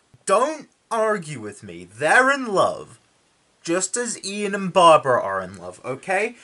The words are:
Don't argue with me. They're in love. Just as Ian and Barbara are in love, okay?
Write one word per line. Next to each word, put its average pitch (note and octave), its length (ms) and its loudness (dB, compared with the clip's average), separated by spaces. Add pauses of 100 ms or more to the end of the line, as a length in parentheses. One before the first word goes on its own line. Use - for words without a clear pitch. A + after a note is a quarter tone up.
(260)
Don't C4+ 440 0 (200)
argue G#3 500 -4
with G#2 240 -14
me. F2+ 220 -16
They're E3 460 2
in C4+ 160 -2
love. D3 520 -2 (640)
Just F3+ 360 -4
as A#3 260 -8
Ian G3+ 320 -6
and F#3+ 160 -6
Barbara D#3 500 6
are G2 200 -4
in F#2 160 -12
love, F2+ 260 -14
okay? F#3+ 600 -4